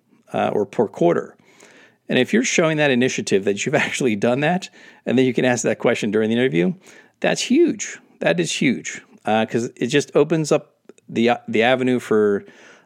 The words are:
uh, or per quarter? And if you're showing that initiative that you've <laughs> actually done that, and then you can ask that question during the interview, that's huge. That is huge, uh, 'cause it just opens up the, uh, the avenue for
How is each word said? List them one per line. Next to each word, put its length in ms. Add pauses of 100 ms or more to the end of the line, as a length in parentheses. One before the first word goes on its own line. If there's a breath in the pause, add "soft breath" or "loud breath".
(320)
uh, 200
or 120
per 240
quarter? 480 (720 soft breath)
And 100
if 140
you're 100
showing 360
that 120
initiative 540
that 200
you've 100
<laughs> 120
actually 300
done 240
that, 300 (360 loud breath)
and 120
then 80
you 80
can 100
ask 180
that 160
question 320
during 200
the 40
interview, 400 (460 loud breath)
that's 220
huge. 560 (200)
That 220
is 100
huge, 500 (240)
uh, 220
'cause 300
it 100
just 280
opens 360
up 280 (300)
the, 220
uh, 60 (100)
the 160
avenue 380
for 440 (400 loud breath)